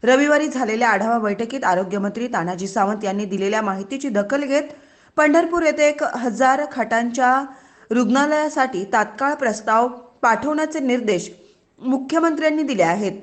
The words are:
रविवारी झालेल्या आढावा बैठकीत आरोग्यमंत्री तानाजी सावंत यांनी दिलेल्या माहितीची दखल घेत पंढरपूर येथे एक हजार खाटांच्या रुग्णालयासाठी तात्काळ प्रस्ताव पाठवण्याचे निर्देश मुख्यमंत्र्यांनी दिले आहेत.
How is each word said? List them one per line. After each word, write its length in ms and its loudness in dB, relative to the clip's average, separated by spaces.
रविवारी 460 4
झालेल्या 400 0
आढावा 300 2
बैठकीत 460 -4
आरोग्यमंत्री 640 -2
तानाजी 400 -4
सावंत 360 -2
यांनी 200 -2
दिलेल्या 380 -2
माहितीची 460 -6
दखल 360 -2
घेत 280 -2
पंढरपूर 460 4
येथे 260 4
एक 140 -2
हजार 560 2
खाटांच्या 720 0
रुग्णालयासाठी 1000 0
तात्काळ 420 0
प्रस्ताव 540 0
पाठवण्याचे 580 0
निर्देश 500 0
मुख्यमंत्र्यांनी 840 0
दिले 200 0
आहेत. 300 0